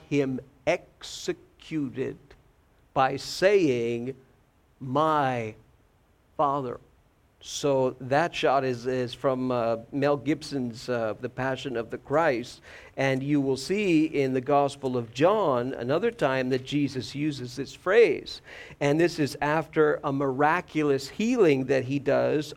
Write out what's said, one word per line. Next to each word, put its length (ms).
him 320
executed 1500
by 220
saying, 1000
"My 720
Father." 460
So 580
that 340
shot 280
is, 220
is 300
from, 340
uh, 280
Mel 240
Gibson's, 720
uh, 320
The 80
Passion 480
of 140
the 80
Christ. 640
And 260
you 180
will 160
see 480
in 280
the 80
Gospel 540
of 160
John 600
another 380
time 380
that 140
Jesus 520
uses 400
this 180
phrase. 720
And 200
this 180
is 240
after 640
a 100
miraculous 960
healing 560
that 200
he 120
does 600